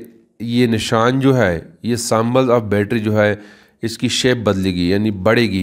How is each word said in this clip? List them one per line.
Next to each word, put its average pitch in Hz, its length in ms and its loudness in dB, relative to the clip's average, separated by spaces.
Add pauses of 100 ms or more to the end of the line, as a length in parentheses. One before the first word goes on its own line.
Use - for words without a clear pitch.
(400)
ये 120 260 0
निशान 117 540 0
जो 135 120 4
है, 95 520 0
ये 117 120 -2
symbol 117 540 0
of 120 200 2
battery 104 280 0
जो 107 140 -2
है, 104 280 2 (420)
इसकी 117 260 -4
शेप 123 300 0
बदलेगी, 95 540 0
यानी 107 180 0
बढ़ेगी 101 520 0